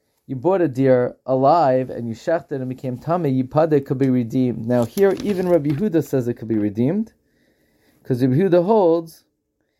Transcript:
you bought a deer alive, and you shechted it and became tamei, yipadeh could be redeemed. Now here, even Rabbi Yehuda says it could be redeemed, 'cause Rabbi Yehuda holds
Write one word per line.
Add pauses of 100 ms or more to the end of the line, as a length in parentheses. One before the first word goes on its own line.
(260)
you
bought
a
deer (100)
alive,
and
you
shechted
it
and
became
tamei, (100)
yipadeh
could
be
redeemed.
Now
here,
even
Rabbi
Yehuda
says
it
could
be
redeemed, (880)
'cause
Rabbi
Yehuda
holds (560)